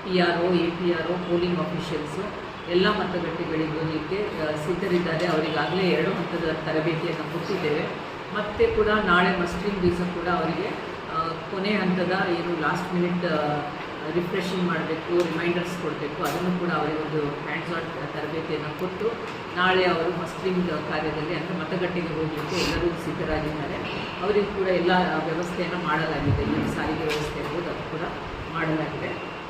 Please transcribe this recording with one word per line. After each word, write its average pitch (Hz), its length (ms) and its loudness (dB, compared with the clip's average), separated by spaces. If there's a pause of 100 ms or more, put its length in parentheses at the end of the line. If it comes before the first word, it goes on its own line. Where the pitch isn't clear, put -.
ಪಿ 185 160 2
ಆರ್ 170 220 4
ಒ, 180 120 4
ಎ 170 160 4
ಪಿ 175 220 0
ಆರ್ 160 200 0
ಒ, 180 40 2
ಪೋಲಿಂಗ್ 180 440 2
ಆಫೀಷಿಯಲ್ಸು 151 880 -4 (240)
ಎಲ್ಲ 185 160 6
ಮತಗಟ್ಟೆಗಳಿಗೆ 165 840 0
ಹೋಗಲಿಕ್ಕೆ, 160 720 -2
ಆ, 151 120 0
ಸಿದ್ಧರಿದ್ದಾರೆ. 175 720 0
ಅವರಿಗಾಗಲೇ 156 580 2
ಎರಡು 170 280 4
ಹಂತದ 165 400 -2
ತರಬೇತಿಯನ್ನು 156 840 -2
ಕೊಟ್ಟಿದ್ದೇವೆ. 170 500 0 (540)
ಮತ್ತೆ 226 380 2
ಕೂಡ 208 120 6
ನಾಳೆ 180 540 6
ಮಸ್ಟ್ರಿಂಗ್ 180 420 0
ದಿವಸ 175 180 4
ಕೂಡ 170 260 -2
ಅವರಿಗೆ, 165 400 0 (480)
ಆ, 165 120 0
ಕೊನೆ 190 420 -4
ಹಂತದ 180 420 2 (180)
ಏನು 165 320 0
ಲಾಸ್ಟ್ 160 340 0
ಮಿನಿಟ್, 175 300 2
ಆ, 151 360 2 (540)
ರಿಫ್ರೆಶಿಂಗ್ 180 480 0
ಮಾಡಬೇಕು, 160 540 0
ರಿಮೈಂಡರ್ಸ್ 170 640 0
ಕೊಡಬೇಕು, 147 420 -4
ಅದನ್ನು 175 360 0
ಕೂಡ 175 100 0
ಅವರಿಗೆ 151 280 0
ಒಂದು 151 280 0 (200)
ಹ್ಯಾಂಡ್ಸ್ 160 280 -4
ಆನ್ 147 400 -4
ತರಬೇತಿಯನ್ನು 151 680 -4
ಕೊಟ್ಟು 185 280 -2 (500)
ನಾಳೆ 185 280 6
ಅವರು 170 360 2
ಮಸ್ಟ್ರಿಂಗ್ 180 480 0
ಕಾರ್ಯದಲ್ಲಿ, 156 680 -2
ಅಂದರೆ 165 240 -2
ಮತಗಟ್ಟೆಗೆ 170 480 -2
ಹೋಗಲಿಕ್ಕೆ 156 480 -2
ಎಲ್ಲರೂ 170 320 2 (180)
ಸಿದ್ಧರಾಗಿದ್ದಾರೆ. 151 720 -2 (460)
ಅವರಿಗೂ 202 360 2
ಕೂಡ 190 80 2
ಎಲ್ಲ 180 240 4 (340)
ವ್ಯವಸ್ಥೆಯನ್ನು 175 640 -2
ಮಾಡಲಾಗಿದೆ. 151 560 2
ಈ - 320 0
ಸಾರಿಗೆ 156 280 -2
ವ್ಯವಸ್ಥೆ 151 360 -2
ಇರ್ಬೋದು, 165 260 -4
ಅದು 147 260 -6
ಕೂಡ 160 100 -4 (520)
ಮಾಡಲಾಗಿದೆ. 156 840 -2 (120)